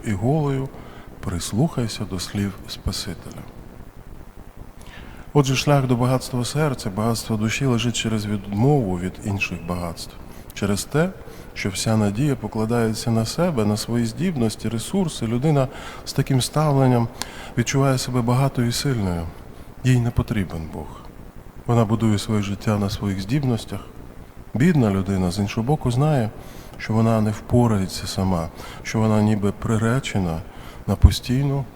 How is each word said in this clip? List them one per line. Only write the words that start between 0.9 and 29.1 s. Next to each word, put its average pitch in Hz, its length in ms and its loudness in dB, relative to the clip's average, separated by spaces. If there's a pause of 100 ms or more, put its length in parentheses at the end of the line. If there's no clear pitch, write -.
прислухайся 107 880 -2
до 92 140 -6
слів 101 340 -2 (140)
Спасителя". - 760 -8 (1900)
Отже, 135 220 4
шлях 139 320 4
до 127 80 4
багатства 123 500 0
серця, 139 440 -2
багатства 110 480 0
душі 110 280 0
лежить 117 300 2
через 110 300 -2
відмову 104 760 2
від 92 140 -4 (120)
інших 98 420 -4
багатств, 87 460 -6 (400)
через 101 300 0
те, 165 260 0 (440)
що - 160 -4
вся 110 280 0
надія 110 380 2
покладається 113 760 0
на 113 140 2
себе, 147 400 0
на 104 120 4
свої 117 280 0
здібності, 117 640 0
ресурси. 131 580 -2
Людина 135 400 4 (380)
з - 80 -8
таким 131 280 2
ставленням 135 680 4 (500)
відчуває 135 400 4
себе 123 240 0
багатою 123 460 2
і 120 40 2
сильною. 98 520 0 (600)
Їй 127 160 6
не 117 120 2
потрібен 98 500 -2 (120)
Бог. 78 140 -8 (760)
Вона 117 200 4
будує 107 340 2
своє 107 220 0
життя 101 360 0
на 98 120 0
своїх 98 320 -2
здібностях. 117 580 -2 (760)
Бідна 131 380 4
людина, 95 400 2
з 98 80 -2
іншого 107 280 0
боку, 139 240 2
знає, 131 380 2 (480)
що - 160 -4
вона 113 280 4
не 107 100 2
впорається 107 760 2
сама, 92 400 0 (360)
що - 160 -2
вона 107 220 4